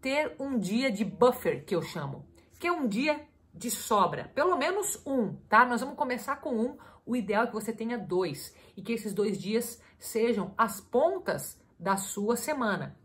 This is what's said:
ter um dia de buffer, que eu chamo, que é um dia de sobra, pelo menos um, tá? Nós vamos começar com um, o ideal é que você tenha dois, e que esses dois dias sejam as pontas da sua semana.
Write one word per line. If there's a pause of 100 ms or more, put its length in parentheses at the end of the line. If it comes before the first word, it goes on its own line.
ter
um
dia
de
buffer,
que
eu
chamo, (340)
que
é
um
dia (320)
de
sobra,
pelo
menos
um, (120)
tá?
Nós
vamos
começar
com
um, (260)
o
ideal
é
que
você
tenha
dois, (180)
e
que
esses
dois
dias (160)
sejam
as
pontas (180)
da
sua
semana.